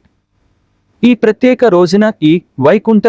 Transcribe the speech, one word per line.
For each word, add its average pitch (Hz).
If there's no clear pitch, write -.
ఈ 240
ప్రత్యేక 240
రోజున 190
ఈ 160
వైకుంఠ 208